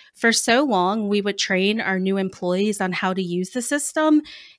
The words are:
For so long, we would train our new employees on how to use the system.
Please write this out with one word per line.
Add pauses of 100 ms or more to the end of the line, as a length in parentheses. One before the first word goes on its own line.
(140)
For
so
long,
we
would
train
our
new
employees
on
how
to
use
the
system. (380)